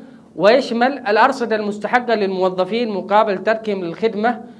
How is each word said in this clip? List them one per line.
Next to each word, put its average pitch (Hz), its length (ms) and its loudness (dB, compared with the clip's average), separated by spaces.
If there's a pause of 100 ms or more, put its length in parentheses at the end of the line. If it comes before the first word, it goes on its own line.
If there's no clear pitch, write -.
(360)
ويشمل 240 720 2
الأرصدة 220 480 2
المستحقة 214 600 0
للموظفين 190 720 0
مقابل 196 540 0
تركهم 214 400 -2
للخدمة، 214 580 -2 (180)